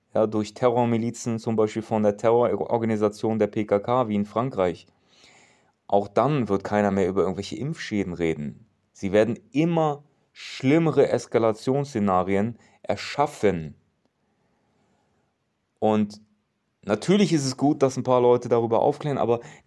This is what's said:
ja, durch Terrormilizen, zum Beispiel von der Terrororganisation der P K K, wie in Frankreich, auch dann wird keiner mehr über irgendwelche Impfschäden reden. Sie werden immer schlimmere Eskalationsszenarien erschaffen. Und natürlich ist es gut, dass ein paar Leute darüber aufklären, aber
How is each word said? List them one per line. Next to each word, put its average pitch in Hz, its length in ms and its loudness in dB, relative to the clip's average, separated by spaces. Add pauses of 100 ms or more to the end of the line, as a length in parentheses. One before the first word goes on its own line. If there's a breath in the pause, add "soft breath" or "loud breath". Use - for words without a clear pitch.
(140)
ja, 107 120 2
durch 107 280 -4
Terrormilizen, 117 840 0
zum 113 180 -4
Beispiel 110 260 0
von 107 200 -2
der 104 140 2
Terrororganisation 110 1200 0
der 104 80 2
P 104 200 -4
K 101 120 2
K, 120 300 0
wie 104 80 -2
in 101 80 0
Frankreich, 104 640 -2 (1000 soft breath)
auch 101 220 0
dann 127 400 0
wird 98 160 -2
keiner 104 260 0
mehr 95 160 0
über 95 160 0
irgendwelche 92 340 -6
Impfschäden 107 580 -6
reden. 78 520 -4 (260)
Sie 95 200 -6
werden 110 260 4 (140)
immer 156 500 0 (300)
schlimmere 139 800 2
Eskalationsszenarien 110 1500 0 (240 soft breath)
erschaffen. 101 920 -2 (2000)
Und 107 420 0 (600)
natürlich 165 500 2
ist 143 120 2
es 131 120 -4
gut, 147 260 0
dass 131 140 2
ein 131 60 -4
paar 127 180 2
Leute 123 280 4
darüber 117 320 2
aufklären, 143 380 -2
aber 117 220 0 (260 loud breath)